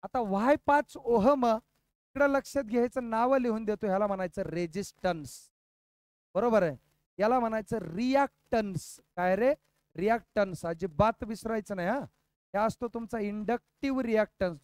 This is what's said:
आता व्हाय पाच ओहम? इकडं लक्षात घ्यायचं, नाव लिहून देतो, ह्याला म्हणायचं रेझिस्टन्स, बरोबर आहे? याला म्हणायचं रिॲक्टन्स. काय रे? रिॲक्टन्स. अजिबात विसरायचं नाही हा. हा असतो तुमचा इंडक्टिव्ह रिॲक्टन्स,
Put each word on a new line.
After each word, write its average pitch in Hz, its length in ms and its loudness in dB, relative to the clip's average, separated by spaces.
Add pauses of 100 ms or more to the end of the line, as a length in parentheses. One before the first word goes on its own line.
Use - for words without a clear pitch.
आता 247 180 -4
व्हाय 220 360 2 (100)
पाच 294 300 2
ओहम? 240 500 4
इकडं - 800 -2
लक्षात 277 360 -2
घ्यायचं, 240 460 -2
नाव 240 260 2
लिहून 226 280 0
देतो, 208 220 -4
ह्याला 196 200 0
म्हणायचं 190 380 -4
रेझिस्टन्स, 170 840 -6 (1040)
बरोबर 220 280 4
आहे? 151 140 0 (420)
याला 226 220 2
म्हणायचं 220 460 -4
रिॲक्टन्स. 226 1120 -2 (180)
काय 180 200 2
रे? 247 160 2 (440)
रिॲक्टन्स. 202 680 -2
अजिबात 170 580 0
विसरायचं 220 520 -6
नाही 175 120 -4
हा. 240 100 -2 (560)
हा 202 100 0
असतो 226 240 -4
तुमचा 226 320 -8
इंडक्टिव्ह 214 800 -4
रिॲक्टन्स, 208 600 0